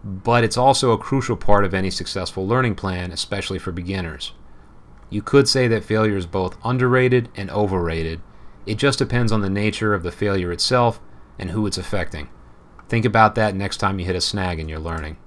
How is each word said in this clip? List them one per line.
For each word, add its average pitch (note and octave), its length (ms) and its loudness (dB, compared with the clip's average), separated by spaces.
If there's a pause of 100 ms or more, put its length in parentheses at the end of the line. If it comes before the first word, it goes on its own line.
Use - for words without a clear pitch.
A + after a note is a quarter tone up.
but G#2+ 400 2
it's G#2 120 0
also C3 360 4
a G#2+ 60 2
crucial - 380 -2
part G2+ 280 6
of F#2 100 0
any F#2+ 160 0
successful F#2 560 -6
learning A#2+ 300 0
plan, F2+ 340 -4
especially F#2+ 480 -6
for F2+ 140 -8
beginners. F2+ 600 -8 (760)
You G#2 120 -4
could C#3 280 4
say B2+ 180 2
that A2+ 160 2
failure G#2+ 340 2
is F2+ 100 -4
both F#2 360 -4
underrated B2+ 720 4
and G2 160 -8
overrated. E2 680 0 (460)
It A2 100 -4
just C#3 240 0
depends A#2+ 320 2
on G#2+ 80 2
the G2 100 -2
nature G#2 440 0
of F2+ 100 -4
the F2 80 -4
failure F#2+ 400 -2
itself A#2+ 480 2 (380)
and F#2 140 -8
who G#2+ 140 0
it's F#2+ 120 -4
affecting. F2 500 -4 (640)
Think A2+ 160 2
about A2 280 6
that G#2+ 200 2
next G2 240 -4
time G2 200 0
you F2+ 60 -4
hit F2+ 100 -2
a F2+ 60 -2
snag F2+ 400 -2
in D#2 80 -8
your D#2 100 -8
learning. D#2 380 -8 (100)